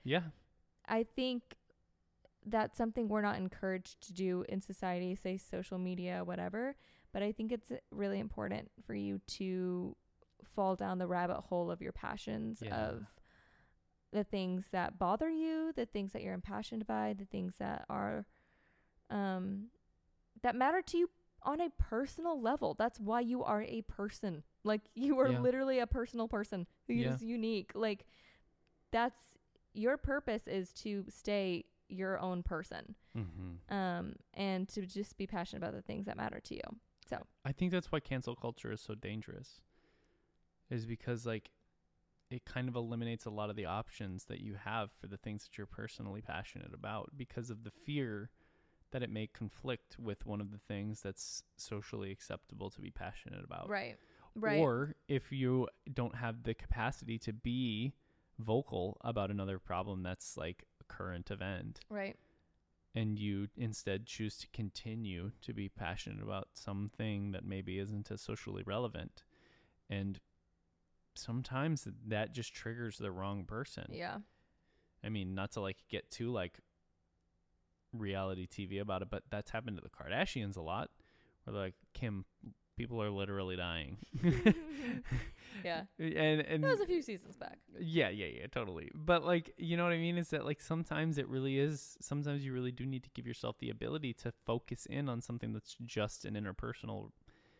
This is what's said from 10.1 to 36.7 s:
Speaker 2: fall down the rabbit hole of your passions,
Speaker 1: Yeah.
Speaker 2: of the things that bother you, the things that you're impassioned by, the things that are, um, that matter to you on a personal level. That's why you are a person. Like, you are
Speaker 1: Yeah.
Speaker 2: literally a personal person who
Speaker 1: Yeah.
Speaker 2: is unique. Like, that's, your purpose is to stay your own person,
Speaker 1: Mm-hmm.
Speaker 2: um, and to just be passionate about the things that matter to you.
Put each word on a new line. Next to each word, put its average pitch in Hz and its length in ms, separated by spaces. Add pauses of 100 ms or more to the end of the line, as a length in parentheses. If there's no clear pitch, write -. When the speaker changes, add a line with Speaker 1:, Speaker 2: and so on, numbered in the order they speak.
Speaker 2:
fall 190 200
down 185 220
the 180 100
rabbit 175 340
hole 175 300
of 170 100
your - 100
passions, 220 720
Speaker 1:
Yeah. 208 120
Speaker 2:
of 110 300 (1040)
the 208 120
things 185 480
that 185 280
bother 208 300
you, 320 440
the - 120
things 196 280
that - 80
you're 190 120
impassioned 208 540
by, 214 260
the 196 120
things 185 320
that - 320
are, - 360 (840)
um, 196 600 (720)
that 247 140
matter 285 260
to 349 160
you 349 120 (340)
on 302 180
a 339 100
personal 285 680
level. 233 340
That's 226 260
why 220 220
you 240 220
are 214 200
a 226 200
person. 196 600 (200)
Like, 214 180 (140)
you 269 240
are 262 120
Speaker 1:
Yeah. 247 80
Speaker 2:
literally 262 400
a 240 80
personal 233 400
person 208 400 (200)
who 247 60
Speaker 1:
Yeah. 233 200
Speaker 2:
is 131 100
unique. 226 500
Like, 214 320 (840)
that's, 233 460 (360)
your 240 240
purpose 277 500
is 185 280
to 202 340
stay 196 560 (220)
your 190 320
own 180 240
person, 165 520 (200)
Speaker 1:
Mm-hmm. 90 580
Speaker 2:
um, 180 420 (180)
and 190 360
to 202 160
just 190 320
be 190 100
passionate 180 360
about - 100
the - 80
things 202 240
that 202 120
matter - 240
to - 140
you. - 60 (460)